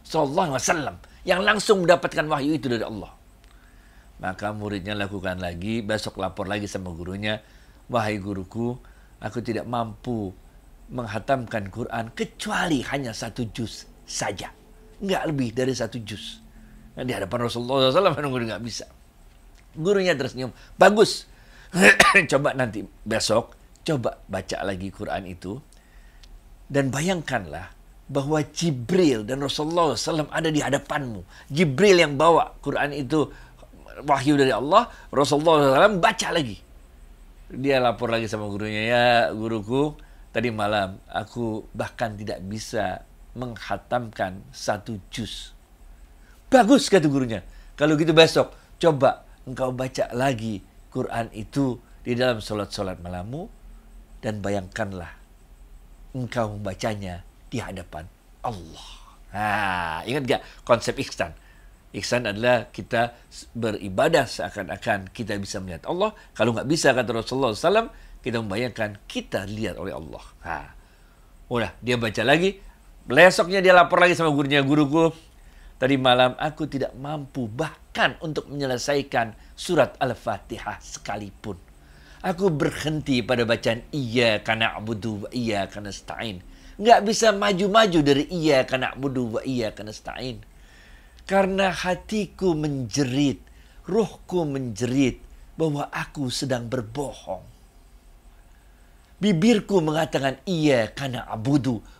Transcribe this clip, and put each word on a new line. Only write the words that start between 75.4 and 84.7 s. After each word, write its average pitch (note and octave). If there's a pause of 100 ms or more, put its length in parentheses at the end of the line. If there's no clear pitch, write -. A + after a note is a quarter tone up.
tadi C3
malam B2+
aku D3+
tidak B2+
mampu C#3
bahkan C3+
untuk D3+
menyelesaikan C3+ (180)
surat D3+
Al-Fatihah A2
sekalipun. G#2 (640)
Aku F#3
berhenti D3+
pada A#2+
bacaan A2+
iyyaka A2+
na'budu G#2+